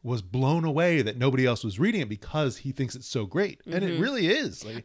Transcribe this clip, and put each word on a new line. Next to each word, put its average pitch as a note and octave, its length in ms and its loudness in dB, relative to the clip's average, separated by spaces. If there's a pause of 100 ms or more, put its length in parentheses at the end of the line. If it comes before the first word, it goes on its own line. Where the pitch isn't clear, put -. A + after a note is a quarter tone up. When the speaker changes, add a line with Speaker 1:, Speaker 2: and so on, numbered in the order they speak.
Speaker 1:
was A#2+ 180 -4
blown C3 440 2
away E3 360 4
that G#2+ 160 -2
nobody B2+ 280 4
else A#2+ 180 2
was G2+ 160 -4
reading G#3 220 2
it A#2 80 -4
because B2+ 480 -2
he C3+ 160 -6
thinks C3 220 -4
it's B2+ 120 -14
so A2+ 180 -4
great. F3 400 -2
And F3+ 200 -2
it F3 80 0
Speaker 2:
Mm-hmm. E3 80 2
Speaker 1:
really A#3 260 0
is. A3+ 380 0
Like, A2 200 -10